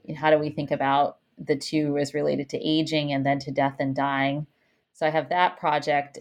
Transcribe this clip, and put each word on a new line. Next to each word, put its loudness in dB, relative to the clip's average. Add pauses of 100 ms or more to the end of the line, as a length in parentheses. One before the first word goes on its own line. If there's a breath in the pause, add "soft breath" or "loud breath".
(160)
how 2
do 8
we -2
think -6
about 2 (220)
the 0
two 0
as -2
related -2
to -4
aging 0
and 0
then 2
to -8
death 0
and -2
dying? 0 (480)
So -2
I 2
have 0
that 2
project. 0